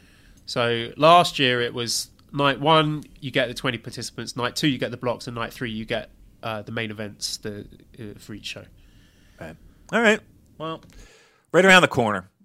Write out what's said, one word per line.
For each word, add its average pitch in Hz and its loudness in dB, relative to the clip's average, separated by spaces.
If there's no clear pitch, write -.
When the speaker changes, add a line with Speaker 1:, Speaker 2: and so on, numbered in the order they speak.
Speaker 1:
So 117 -2
last 165 4
year 123 2
it 120 -6
was 117 -6
night 139 0
one, 151 2
you 127 -10
get 127 0
the 123 -10
twenty 117 -4
participants. - -12
Night 120 -4
two, 156 0
you 127 0
get 120 -4
the 120 -10
blocks, 120 -6
and 120 -10
night 117 -8
three, 117 -8
you 110 -8
get, 110 -6
uh, 110 -8
the 110 -16
main 113 -6
events, 104 -10
the, 104 -12
uh, 107 -14
for - -16
each 101 -14
show. 101 -14
Speaker 2:
Right. 165 -16
All 220 0
right. 220 4
Well, 156 -10
right 185 4
around 185 10
the 143 6
corner. 104 -2